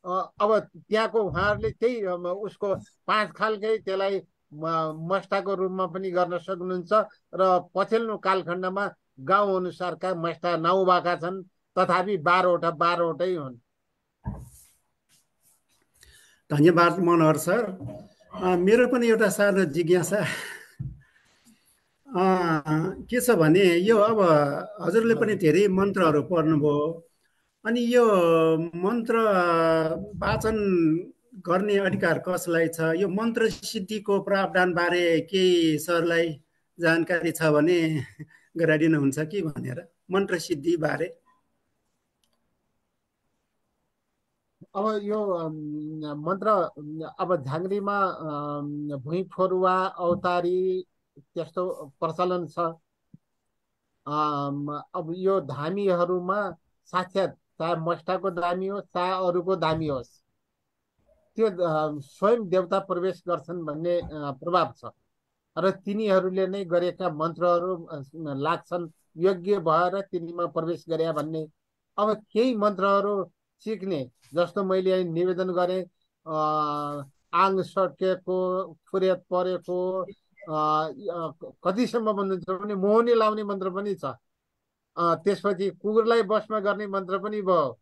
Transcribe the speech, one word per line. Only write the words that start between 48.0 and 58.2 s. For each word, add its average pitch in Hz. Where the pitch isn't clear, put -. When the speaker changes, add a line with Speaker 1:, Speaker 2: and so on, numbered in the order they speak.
Speaker 1:
भुइँ 156
फोरुवा, 185
औतारी 180
त्यस्तो 160
प्रचलन 175
छ। 147
अम, 143
अब 165
यो 190
धामीहरूमा 180
साक्षात् 180
चाहे -
मस्ताको 175